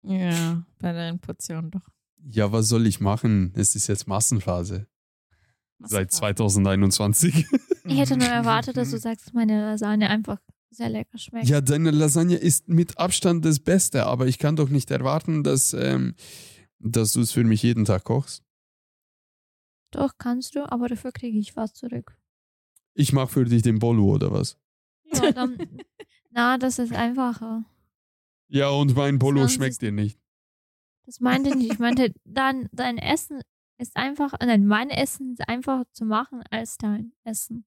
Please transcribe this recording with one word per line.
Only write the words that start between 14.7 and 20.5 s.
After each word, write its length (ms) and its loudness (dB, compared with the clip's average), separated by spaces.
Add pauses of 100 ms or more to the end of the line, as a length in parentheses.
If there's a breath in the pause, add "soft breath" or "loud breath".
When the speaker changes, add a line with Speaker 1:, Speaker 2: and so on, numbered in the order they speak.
Speaker 2:
erwarten, 520 0
dass, 300 0
ähm, 420 0 (640 loud breath)
dass 360 0
du 80 0
es 100 -2
für 120 2
mich 180 4
jeden 240 2
Tag 180 2
kochst. 400 -4 (1500)
Speaker 3:
Doch, 280 -2
kannst 360 -6